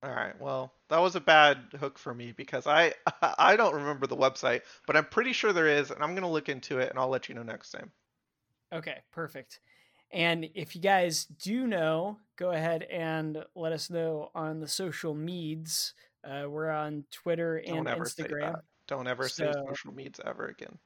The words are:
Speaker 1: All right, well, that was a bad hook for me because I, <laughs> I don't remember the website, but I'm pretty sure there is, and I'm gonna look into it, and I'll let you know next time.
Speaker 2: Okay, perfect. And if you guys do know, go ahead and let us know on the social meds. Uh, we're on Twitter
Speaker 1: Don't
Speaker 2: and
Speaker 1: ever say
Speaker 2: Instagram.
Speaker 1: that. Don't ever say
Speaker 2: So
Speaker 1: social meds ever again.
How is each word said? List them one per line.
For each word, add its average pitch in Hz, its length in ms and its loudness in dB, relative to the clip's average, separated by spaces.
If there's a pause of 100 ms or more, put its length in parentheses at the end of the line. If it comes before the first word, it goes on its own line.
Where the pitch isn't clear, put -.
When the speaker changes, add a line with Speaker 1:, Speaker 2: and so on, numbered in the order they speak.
Speaker 1:
All 135 80 -8
right, 120 280 -4
well, 131 320 -6 (180)
that 160 100 6
was 180 160 4
a 180 60 0
bad 147 360 10 (220)
hook 139 180 -6
for - 160 -10
me 120 180 -12
because 135 360 -6
I, 156 260 6 (140)
<laughs> - 140 -2 (180)
I - 160 8
don't 214 180 4
remember 143 320 -2
the 127 100 -2
website, 131 460 2 (240)
but 143 100 2
I'm 151 100 6
pretty 247 280 0
sure 220 180 2
there 170 160 4
is, 143 220 4
and 139 140 -6
I'm 160 100 -2
gonna 185 180 -2
look 151 160 -2
into 135 320 -4
it, 127 120 0
and 127 80 -6
I'll 131 100 0
let 131 180 -2
you 127 80 -12
know 117 80 -12
next 110 280 -12
time. - 200 -14 (800)
Speaker 2:
Okay, 160 260 -8 (140)
perfect. 143 480 -12 (520)
And 170 420 0
if - 220 -10
you 170 60 -10
guys 180 440 4
do 220 400 -4
know, 180 540 0 (180)
go 180 140 -2
ahead 165 320 0
and 160 600 -4 (120)
let 165 180 -4
us 156 160 -6
know 165 460 -4
on 156 240 -4
the 156 80 -8
social 165 480 -4
meds. 160 760 -6 (300)
Uh, 139 240 -8
we're 151 220 -6
on 151 420 -4
Twitter 165 540 -2
Speaker 1:
Don't 165 140 -2
Speaker 2:
and 160 80 -2
Speaker 1:
ever - 180 -2
say - 180 -6
Speaker 2:
Instagram. 147 160 -6 (140)
Speaker 1:
that. 165 80 -10 (260)
Don't 131 200 -4
ever 127 200 -2
say 151 240 -2
Speaker 2:
So 143 160 -4
Speaker 1:
social 139 240 -10
meds 135 320 -14
ever - 240 -6
again. - 380 -14